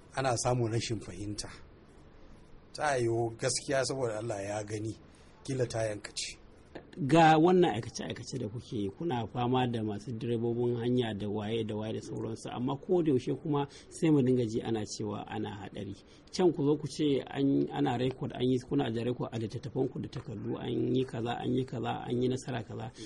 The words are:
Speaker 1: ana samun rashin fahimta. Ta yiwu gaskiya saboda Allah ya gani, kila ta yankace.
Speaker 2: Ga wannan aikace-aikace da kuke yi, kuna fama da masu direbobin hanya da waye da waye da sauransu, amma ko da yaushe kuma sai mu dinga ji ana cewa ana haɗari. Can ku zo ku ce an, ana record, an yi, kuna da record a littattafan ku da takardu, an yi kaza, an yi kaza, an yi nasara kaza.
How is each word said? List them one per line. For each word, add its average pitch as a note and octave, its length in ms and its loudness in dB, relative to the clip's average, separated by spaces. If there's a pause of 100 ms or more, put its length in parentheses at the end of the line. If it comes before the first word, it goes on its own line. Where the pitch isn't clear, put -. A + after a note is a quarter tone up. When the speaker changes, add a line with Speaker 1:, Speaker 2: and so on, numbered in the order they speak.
(160)
Speaker 1:
ana C3 220 0
samun B2 340 2
rashin A2 280 -2
fahimta. G2+ 480 -8 (1300)
Ta C#3 240 0
yiwu A#2 400 0
gaskiya C3 480 0
saboda B2+ 320 -2
Allah A2 260 -4
ya G#2 200 -4
gani, G#2+ 320 -6 (480)
kila B2+ 240 0
ta A2+ 180 -2
yankace. - 520 -8 (720)
Speaker 2:
Ga D#3+ 300 10
wannan F3 380 6
aikace-aikace C#3 640 -8
da A#2+ 100 -4
kuke A2+ 260 -10
yi, G2+ 140 -2
kuna A#2+ 380 -4
fama B2+ 400 0
da A#2 160 -2
masu G#2+ 280 -4
direbobin A#2 640 0
hanya A#2+ 380 2
da G2+ 160 -4
waye G#2+ 340 -2
da G#2+ 120 -4
waye G#2+ 180 -4
da A2 80 -4
sauransu, A2+ 500 -6
amma B2+ 240 -2
ko F3+ 260 2
da D#3 100 4
yaushe C3 300 2
kuma C#3+ 260 0 (220)
sai - 200 2
mu D3 120 8
dinga B2 240 4
ji A2 160 -2
ana A2 240 -2
cewa G#2 420 -6
ana G#2+ 280 -4
haɗari. G2+ 400 -8 (380)
Can F3+ 180 6
ku D3 140 -2
zo D3 100 6
ku D3 120 -4
ce C#3+ 400 2
an, C#3 440 4
ana C#3+ 260 0
record, B2+ 360 -2
an B2+ 100 -2
yi, B2+ 160 4
kuna C3+ 320 0
da A2+ 120 -2
record A#2+ 280 -2
a A#2 80 -4
littattafan A#2+ 520 -2
ku - 80 -8
da - 100 -6
takardu, - 500 -6
an B2 360 0
yi C3 100 2
kaza, A#2 340 -4
an B2 160 -2
yi B2+ 100 2
kaza, A#2 420 -4
an B2 140 0
yi B2+ 60 4
nasara B2 360 -2
kaza. A2+ 280 -8 (140)